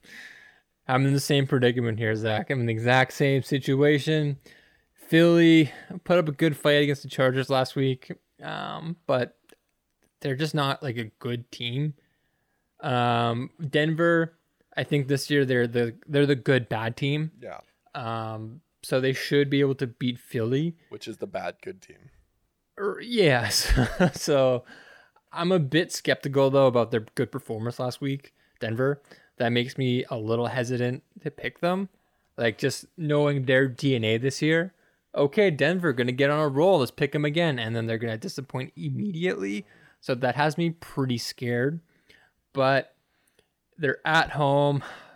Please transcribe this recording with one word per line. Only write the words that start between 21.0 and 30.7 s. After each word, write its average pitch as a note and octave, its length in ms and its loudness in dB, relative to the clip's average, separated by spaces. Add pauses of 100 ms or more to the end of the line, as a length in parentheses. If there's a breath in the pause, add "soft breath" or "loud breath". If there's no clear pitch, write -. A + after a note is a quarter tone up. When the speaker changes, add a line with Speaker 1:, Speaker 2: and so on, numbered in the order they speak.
Speaker 2:
is A2 120 -12
the G2+ 100 -8
bad F2+ 340 -8
good F#2+ 180 -14
team. - 300 -20 (680)
Speaker 1:
Er, G3+ 220 -6
yes. D#3+ 720 2 (240)
<laughs> F3 180 4
So C3 500 2 (680 loud breath)
I'm F3 200 0
a F#3 80 4
bit D3 320 0
skeptical, C3+ 580 2
though, C3+ 160 6
about A#2 240 2
their A2 240 -2
good B2 160 -2
performance A#2 480 -8
last B2+ 220 -6
week, C#3 340 -6 (240)
Denver. C3 420 -2 (360 soft breath)
That A#2+ 160 0
makes A#2+ 260 -2
me B2+ 320 0
a C3 60 -8
little A2+ 320 -2
hesitant B2 560 -4 (160)